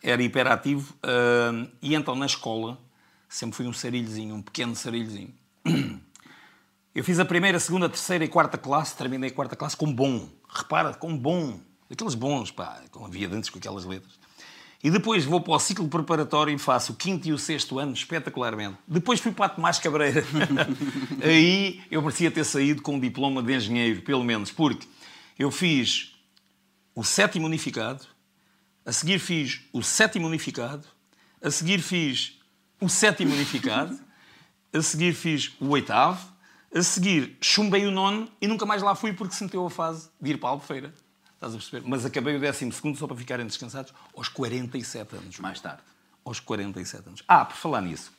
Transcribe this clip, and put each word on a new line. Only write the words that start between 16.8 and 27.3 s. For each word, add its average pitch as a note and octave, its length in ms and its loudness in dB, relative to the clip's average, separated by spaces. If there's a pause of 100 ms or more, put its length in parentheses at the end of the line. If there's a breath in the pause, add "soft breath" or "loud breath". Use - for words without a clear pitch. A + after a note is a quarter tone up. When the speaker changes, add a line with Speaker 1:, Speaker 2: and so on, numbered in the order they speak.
Speaker 1:
o A2 40 -6
quinto F3+ 300 -4
e D#3+ 60 0
o D3 60 0
sexto C3+ 420 -4
ano C#3 140 -2
espetacularmente. A2+ 920 -4
Depois A#3 360 2
fui A3+ 100 0
para G3 140 2
a F#3 40 0
Tomás E3+ 300 0
Cabreira. D3 460 2 (460)
<laughs> C3 520 -4
Aí F3 680 6
eu D#3 120 0
merecia D#3 280 2
ter D#3 140 0
saído C#3+ 380 2
com D3 140 -2
um C3+ 40 -2
diploma B2+ 420 0
de B2 140 2
engenheiro, A2+ 460 2
pelo C3 240 0
menos, A2 260 0
porque C#3+ 340 2 (540 loud breath)
eu C#3 100 2
fiz C#3+ 640 2 (800)
o A#2+ 80 -8
sétimo F3 440 2